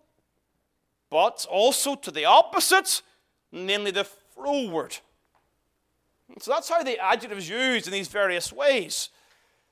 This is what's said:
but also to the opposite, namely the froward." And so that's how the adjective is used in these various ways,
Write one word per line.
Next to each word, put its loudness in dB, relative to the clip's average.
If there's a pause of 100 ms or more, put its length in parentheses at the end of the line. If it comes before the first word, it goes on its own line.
(1120)
but 2
also 2
to -14
the -6
opposite, 4 (500)
namely -2
the -2
froward." -6 (1300)
And -20
so -4
that's -2
how 2
the -4
adjective -2
is -10
used -2
in -8
these -4
various -2
ways, -2 (600)